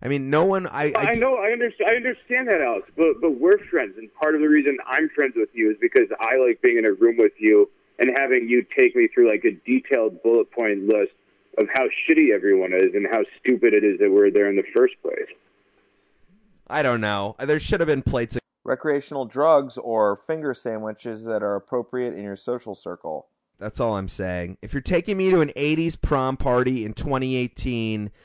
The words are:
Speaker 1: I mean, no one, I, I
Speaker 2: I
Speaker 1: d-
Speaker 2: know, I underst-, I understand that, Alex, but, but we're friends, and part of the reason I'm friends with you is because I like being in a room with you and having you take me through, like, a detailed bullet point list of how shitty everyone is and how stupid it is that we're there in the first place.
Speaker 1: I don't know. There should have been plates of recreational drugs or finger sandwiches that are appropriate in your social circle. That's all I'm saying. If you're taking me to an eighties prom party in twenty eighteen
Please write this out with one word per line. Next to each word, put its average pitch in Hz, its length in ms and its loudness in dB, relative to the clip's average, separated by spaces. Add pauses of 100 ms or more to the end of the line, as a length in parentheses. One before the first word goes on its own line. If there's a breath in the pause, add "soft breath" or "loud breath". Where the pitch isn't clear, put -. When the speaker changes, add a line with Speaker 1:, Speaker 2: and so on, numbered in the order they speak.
Speaker 1:
I 123 60 -8
mean, 135 220 -4
no 151 140 2
one, 190 220 0
I, 147 300 -4
I 143 120 0
Speaker 2:
I 233 40 2
Speaker 1:
d- 233 80 -2
Speaker 2:
know, 254 160 0
I 208 140 -2
underst-, 233 360 -4
I 220 80 2
understand 247 540 -4
that, 185 120 2
Alex, 117 360 -4
but, 156 240 2
but 151 180 0
we're 185 280 4
friends, 143 320 -4
and 113 160 -20
part 156 200 -2
of 151 60 0
the 151 80 2
reason 143 360 4
I'm 151 260 -2
friends 135 260 -2
with 107 160 0
you 107 180 0
is 107 100 -2
because 117 280 4 (100)
I 113 180 -2
like 123 240 2
being 117 180 4
in 110 60 2
a 110 80 4
room 117 260 4
with 107 200 4
you 107 320 6 (300)
and 131 160 2
having 127 320 0
you 120 180 2 (100)
take 123 200 4
me 120 180 6
through, 120 160 6
like, 107 140 0
a 110 80 2 (120)
detailed 117 600 -2
bullet 113 260 2
point 104 380 -2
list 104 240 0 (440)
of 104 160 0
how 131 140 0
shitty 151 480 2
everyone 92 380 2
is 92 220 2
and 101 160 -2
how 113 120 0 (160)
stupid 117 360 2
it 104 100 4
is 98 160 0
that 101 100 4
we're 101 200 6
there 101 180 4
in 98 80 -2
the 95 180 0
first 123 280 2
place. - 260 -8 (1400)
Speaker 1:
I 151 140 -2
don't 120 180 0
know. 104 380 -4
There 151 200 -2
should 175 220 -2
have 165 80 0
been 135 140 0
plates 120 340 -4
of 120 60 -6 (220)
recreational 139 600 -4
drugs 139 540 0
or 107 360 0
finger 151 400 -6
sandwiches 110 720 -10
that 110 180 -4
are 101 140 -2
appropriate 123 580 -6
in 98 80 -12
your 101 140 -10
social 117 380 -10
circle. 85 540 -14 (300)
That's 110 220 -10
all 113 160 -2
I'm 95 120 -6
saying. 90 540 -8
If 104 100 -14
you're 139 100 -6
taking 190 340 -4
me 190 140 -2
to 180 100 4
an 147 160 0
eighties 156 400 -2
prom 135 400 -2
party 123 480 0
in 110 80 -10
twenty 131 420 -4
eighteen 113 760 -6 (140)